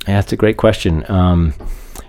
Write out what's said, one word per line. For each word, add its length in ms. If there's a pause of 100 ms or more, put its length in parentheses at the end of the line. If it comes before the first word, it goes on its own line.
that's 260
a 40
great 220
question. 520
Um, 460 (540)